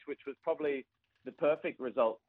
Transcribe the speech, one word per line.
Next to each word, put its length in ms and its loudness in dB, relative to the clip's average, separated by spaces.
which 220 -8
was 160 -8
probably 420 -2
the 60 -10
perfect 480 0
result 480 2